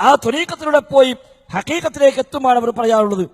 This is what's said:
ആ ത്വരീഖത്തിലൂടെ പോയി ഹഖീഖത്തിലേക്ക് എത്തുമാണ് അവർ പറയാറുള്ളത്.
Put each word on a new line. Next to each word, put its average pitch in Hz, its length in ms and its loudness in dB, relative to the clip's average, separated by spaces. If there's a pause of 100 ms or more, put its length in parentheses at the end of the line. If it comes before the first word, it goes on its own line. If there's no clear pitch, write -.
ആ 262 40 6 (140)
ത്വരീഖത്തിലൂടെ 302 560 -2 (120)
പോയി 262 200 4 (420)
ഹഖീഖത്തിലേക്ക് 277 720 0
എത്തുമാണ് 262 360 -2
അവർ 233 180 -2
പറയാറുള്ളത്. 214 560 0